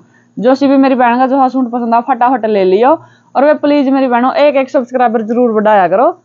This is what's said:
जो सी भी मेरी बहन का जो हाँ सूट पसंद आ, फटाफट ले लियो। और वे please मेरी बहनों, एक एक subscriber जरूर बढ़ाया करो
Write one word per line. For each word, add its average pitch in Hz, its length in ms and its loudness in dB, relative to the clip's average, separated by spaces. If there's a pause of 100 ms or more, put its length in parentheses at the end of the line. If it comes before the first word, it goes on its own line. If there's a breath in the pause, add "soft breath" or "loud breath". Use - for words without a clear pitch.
(360 soft breath)
जो 240 180 0
सी 277 120 0
भी 269 100 2
मेरी 269 180 2
बहन 240 240 0
का 262 80 0
जो 262 120 -2
हाँ 262 100 2
सूट 254 240 -4
पसंद 233 220 -4
आ, 233 80 2
फटाफट 240 440 -2
ले 208 180 0
लियो। 233 340 2 (360 soft breath)
और 262 100 0
वे 294 120 2
please 294 320 0
मेरी 269 200 0
बहनों, 240 260 -2
एक 285 220 0
एक 262 140 -4
subscriber 240 540 -2
जरूर 233 280 0
बढ़ाया 214 360 2
करो 226 220 0 (140)